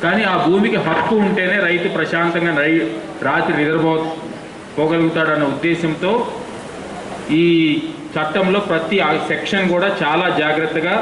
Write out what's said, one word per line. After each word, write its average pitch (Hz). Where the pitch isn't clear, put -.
కానీ 185
ఆ -
భూమికి 202
హక్కు 165
ఉంటేనే 185
రైతు 170
ప్రశాంతంగా 170
రై-, 160
రాత్రి 165
నిద్రపో-, 160
పోగలుగుతాడన్న 160
ఉద్దేశంతో 165
ఈ 170
చట్టంలో 185
ప్రతి 165
ఆ -
సెక్షన్ 190
కూడా 180
చాలా 165
జాగ్రత్తగా 156